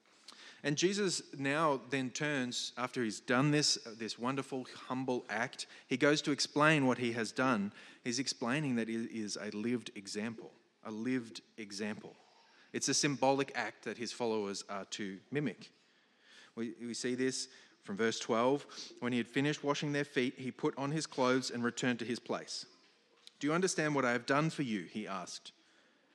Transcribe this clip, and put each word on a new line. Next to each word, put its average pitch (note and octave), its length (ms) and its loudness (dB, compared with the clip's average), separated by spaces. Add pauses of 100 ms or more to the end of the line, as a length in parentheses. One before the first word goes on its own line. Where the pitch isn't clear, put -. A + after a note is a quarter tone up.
(640)
And D3 140 0
Jesus G3 460 2 (140)
now C#3 440 2 (100)
then C3 200 0
turns, C3+ 680 -2
after B2 240 -2
he's G#2+ 160 -2
done C3 320 4
this, D3 280 4 (200)
this A2 180 -6
wonderful, C3 520 -4 (180)
humble B2+ 420 -2
act, A2+ 380 -4 (220)
he C3+ 80 2
goes D3 260 6
to - 80 0
explain D3 560 6
what A#2+ 120 4
he A#2+ 160 0
has A#2 180 -2
done. A2+ 400 2 (320)
He's B2 160 -2
explaining C3 560 -2
that A2+ 120 0
it A2+ 240 -4
is G#2+ 240 -6
a G#2 140 -6
lived A2 460 -2
example, G#2 560 -8 (320)
a A2 80 -8
lived A2+ 480 -4 (160)
example. G#2 580 -8 (580)
It's B2 160 -2
a C3+ 60 2
symbolic C3+ 600 4
act A#2 300 -6
that G#2 140 -6
his A2+ 140 -6
followers G#2+ 580 -2
are G2 220 -8
to G2 260 -8 (120)
mimic. C3+ 400 -4 (840)
We, A2+ 260 -6
we A#2 140 -8
see B2+ 200 -2
this B2+ 340 -2 (340)
from G2+ 140 -8
verse A2+ 240 2
twelve, C3 440 2 (360)
when B2 120 -2
he B2 60 2
had A2+ 100 0
finished D3 360 0
washing C#3+ 280 0
their C#3+ 120 0
feet, C3 340 0
he B2+ 140 -6
put - 260 -2
on C#3 140 -2
his D#3 140 -2
clothes B2+ 440 2
and A#2+ 140 -2
returned A#2+ 340 0
to A#2+ 60 -4
his A2+ 160 -4
place. - 440 -6 (760)
"Do C#3+ 80 0
you D3+ 40 2
understand E3 420 2
what C#3 100 4
I A#2+ 80 4
have A#2+ 120 0
done D3 260 4
for - 120 -4
you?" G#2+ 220 -2
he G2+ 240 -8
asked F#2 420 -8 (640)